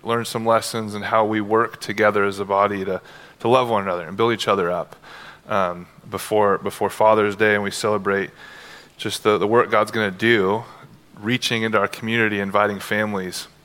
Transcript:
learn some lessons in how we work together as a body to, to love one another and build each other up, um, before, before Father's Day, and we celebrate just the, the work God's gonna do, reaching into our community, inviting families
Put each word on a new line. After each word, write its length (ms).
learn 220
some 200
lessons 520
in 60
how 220
we 160
work 400
together 440
as 160
a 40
body 400
to, 160
to 80
love 240
one 140
another 240
and 80
build 160
each 160
other 200
up, 280
um, 400
before, 480
before 320
Father's 460
Day, 180
and 80
we 80
celebrate 600
just 260
the, 160
the 80
work 240
God's 220
gonna 180
do, 540
reaching 420
into 160
our 80
community, 540
inviting 400
families 680